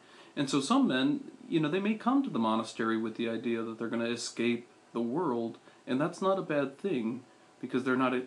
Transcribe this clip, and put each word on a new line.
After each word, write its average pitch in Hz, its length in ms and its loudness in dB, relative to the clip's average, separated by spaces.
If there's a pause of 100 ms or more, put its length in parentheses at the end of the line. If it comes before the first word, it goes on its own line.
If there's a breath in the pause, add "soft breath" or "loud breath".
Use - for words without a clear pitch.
(360 loud breath)
And 143 120 0
so 135 120 2
some 254 260 4
men, 135 380 2 (240)
you 160 100 2
know, 151 100 2
they 180 120 0
may 214 140 2
come 262 280 2
to 269 80 -4
the 123 80 -2
monastery 113 580 0
with 110 200 -2
the 117 120 -2
idea 113 340 -2
that 113 140 -8
they're 117 120 -4
gonna 117 160 -2
escape 117 640 -2 (240)
the 120 80 -2
world, 120 580 -2 (300 loud breath)
and 131 120 0
that's 170 220 -4
not 190 160 4
a 180 40 -2
bad 143 360 -2
thing, 117 460 -2 (360 loud breath)
because 127 220 -2
they're 123 140 0
not 127 180 2
e-, 127 120 -2